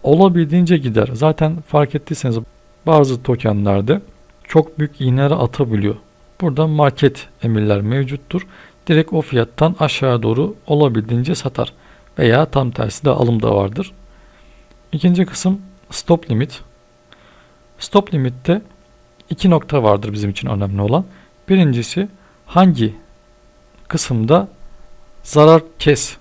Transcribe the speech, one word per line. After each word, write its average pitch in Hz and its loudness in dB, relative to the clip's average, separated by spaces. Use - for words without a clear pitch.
olabildiğince 170 2
gider. 117 0
Zaten 156 0
fark 147 -2
ettiyseniz 139 -4
bazı 139 2
tokenlerde 104 0
çok 160 0
büyük 151 -4
iğneler 135 0
atabiliyor. 117 -2
Burada 156 -2
market 143 0
emirler 107 0
mevcuttur. 135 -6
Direkt 160 2
o 165 0
fiyattan 151 -2
aşağı 131 -2
doğru 127 -2
olabildiğince 123 0
satar. - -6
Veya 123 4
tam 131 -2
tersi 113 -8
de 143 2
alım 117 0
da 110 0
vardır. 104 -4
İkinci 180 2
kısım 196 -4
stop - -2
limit. 127 -4
Stop 196 0
limitte 131 -2
iki 180 0
nokta 147 0
vardır 104 2
bizim 104 -4
için - -8
önemli 98 -4
olan. 135 0
Birincisi 175 0
hangi 135 2
kısımda 147 0
zarar 156 6
kes - 0